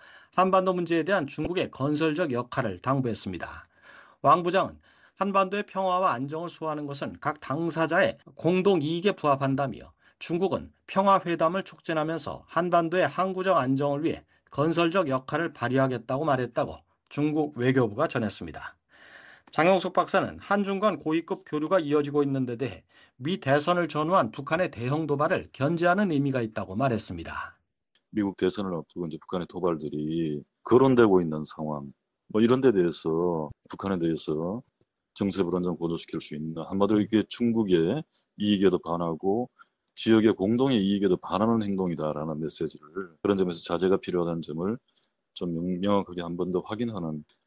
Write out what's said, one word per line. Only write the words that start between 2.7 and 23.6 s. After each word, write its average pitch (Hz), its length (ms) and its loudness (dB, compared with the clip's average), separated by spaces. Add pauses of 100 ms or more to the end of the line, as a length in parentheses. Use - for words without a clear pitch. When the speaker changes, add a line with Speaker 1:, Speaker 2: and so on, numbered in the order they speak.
Speaker 1:
당부했습니다. 117 880 -4 (540)
왕 160 220 4
부장은 170 340 0 (380)
한반도의 196 480 0
평화와 185 500 0
안정을 147 360 -6
수호하는 151 360 -8
것은 139 340 -8
각 151 200 -4
당사자의 160 800 0 (160)
공동 185 460 2
이익에 170 320 0
부합한다며 135 800 -2 (240)
중국은 170 540 -2 (160)
평화회담을 185 760 2
촉진하면서 156 840 -4
한반도의 170 600 2
항구적 185 500 0
안정을 143 480 0
위해 - 180 -4 (280)
건설적 165 580 2
역할을 151 440 -2
발휘하겠다고 131 720 0
말했다고 127 540 -2 (320)
중국 147 480 0
외교부가 123 500 2
전했습니다. 98 720 -6 (720)
장영석 175 420 2
박사는 135 460 0
한중 196 400 -2
간 190 180 2
고위급 160 480 -4
교류가 156 340 0
이어지고 147 440 2
있는 135 220 0
데 120 100 -4
대해 113 280 -6 (340)
미 160 220 -2
대선을 151 500 2